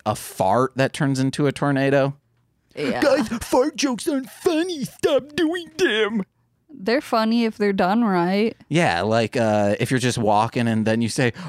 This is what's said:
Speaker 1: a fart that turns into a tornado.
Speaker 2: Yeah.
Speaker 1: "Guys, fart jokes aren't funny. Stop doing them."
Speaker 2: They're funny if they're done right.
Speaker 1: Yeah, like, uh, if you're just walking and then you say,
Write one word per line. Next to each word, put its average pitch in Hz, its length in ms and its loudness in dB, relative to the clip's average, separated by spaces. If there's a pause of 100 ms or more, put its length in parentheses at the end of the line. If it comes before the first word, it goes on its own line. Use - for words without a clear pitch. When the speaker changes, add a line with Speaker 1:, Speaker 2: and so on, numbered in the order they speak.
Speaker 1:
a 107 80 -2
fart 110 640 -2
that 131 160 0
turns 139 260 -2
into 135 280 0
a 135 60 0
tornado. 139 640 0 (600)
Speaker 2:
Yeah. 190 240 -4
Speaker 1:
"Guys, 277 280 2 (120)
fart 294 360 0
jokes 254 300 -4
aren't 269 240 -4
funny. 330 540 -2
Stop 285 500 -2
doing 330 440 -2
them." 220 440 0 (560)
Speaker 2:
They're 196 220 0
funny 226 460 0
if 220 100 -4
they're 202 160 0
done 196 320 2
right. 196 500 0 (140)
Speaker 1:
Yeah, 143 320 2
like, 110 340 0
uh, 107 460 2
if 127 100 -2
you're 131 80 2
just 120 200 0
walking 113 500 2
and 110 180 0
then 110 140 0
you 117 80 0
say, 123 240 0 (160)